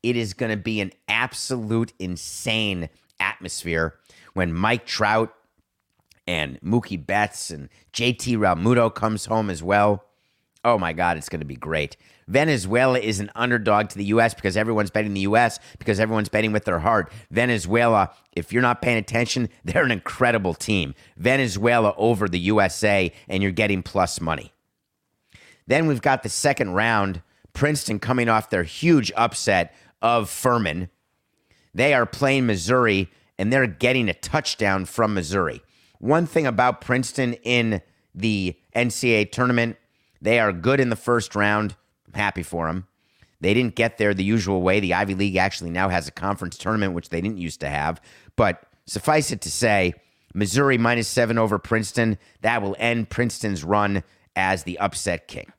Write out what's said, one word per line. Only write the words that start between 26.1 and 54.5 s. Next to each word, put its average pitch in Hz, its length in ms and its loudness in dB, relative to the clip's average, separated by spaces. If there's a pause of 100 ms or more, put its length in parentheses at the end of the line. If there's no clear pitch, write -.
the 107 60 -4
second 131 420 0
round, 98 500 0 (300)
Princeton 143 480 -2
coming 123 300 0
off 110 200 2
their 92 140 0
huge 135 540 2
upset 104 580 0 (260)
of 117 280 2
Furman. 92 600 0 (840)
They 139 200 2
are 123 120 4
playing 135 400 0
Missouri, 104 640 2 (280)
and 101 140 0
they're 131 160 4
getting 120 400 0
a 87 60 0
touchdown 98 720 -2
from 107 280 0
Missouri. 85 480 -4 (380)
One 160 260 2
thing 151 200 -2
about 123 360 0
Princeton 123 520 -2 (100)
in 113 380 0 (340)
the 95 400 -2 (180)
N 120 160 2
C 120 240 0
A 107 80 4
A 104 40 2
tournament, 120 520 0 (440)
they 117 180 2
are 104 120 2
good 120 280 0
in 123 100 2
the 113 60 0
first 117 400 -2
round. 104 400 2 (320)
I'm - 120 -10
happy 95 240 -2
for 82 240 -4
'em. 92 200 -6 (520)
They 95 140 2
didn't 120 220 0
get 117 220 -2
there 104 160 2
the 95 100 -2
usual 98 380 0
way. 92 200 2
The 87 120 0
Ivy 98 220 0
League 95 220 -2
actually 92 320 -2
now 90 180 0
has 85 200 0
a - 40 -12
conference 95 460 -6
tournament, 101 360 -2
which 85 160 -8
they 85 120 -4
didn't 104 160 -6
used 85 240 -10
to 73 80 -6
have. 73 320 -4 (340)
But 98 280 0 (220)
suffice 151 460 0
it 98 100 -6
to 98 100 -8
say, 101 420 2 (400)
Missouri 117 440 2
minus 117 300 2
seven 117 300 0
over 107 200 2
Princeton. 113 600 -2 (240)
That 113 200 0
will 98 160 -4
end 117 320 -2
Princeton's 107 540 -4
run 101 400 2 (320)
as 95 280 0